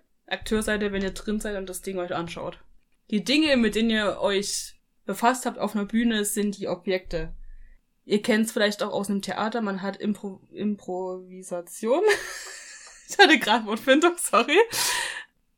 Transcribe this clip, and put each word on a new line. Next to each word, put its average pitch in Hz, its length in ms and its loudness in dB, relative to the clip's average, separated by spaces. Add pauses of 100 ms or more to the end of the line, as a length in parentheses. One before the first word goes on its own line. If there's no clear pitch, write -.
(260)
Akteur 220 360 -2
seid 214 200 0
ihr, 202 100 -2
wenn 196 100 -2
ihr 190 100 -2
drin 214 280 -4
seid 208 160 -6
und 190 140 -8
das 180 100 -10
Ding 190 160 -8
euch 180 180 -4
anschaut. 170 440 -6 (520)
Die 208 140 0
Dinge, 294 320 4
mit 240 180 2
denen 226 140 2
ihr 214 320 0
euch - 580 -2 (280)
befasst 233 400 2
habt 220 120 -4
auf - 160 -2
einer 202 120 -2
Bühne, 220 400 2
sind 202 320 -2
die 196 100 -4
Objekte. 180 640 -4 (720)
Ihr 208 160 2
kennt's 220 320 2
vielleicht 208 300 2
auch 208 100 -2
aus 202 160 -2
einem 196 140 0
Theater, 220 400 -2
man 196 180 -2
hat 196 160 -6
Impro-, 202 560 -6
Improvisation. 185 1500 -4
<laughs> 415 60 6 (960)
Ich - 100 -4
hatte 349 200 8
grad 220 280 0
Wortfindung, 277 500 4
sorry. 269 400 2 (1000)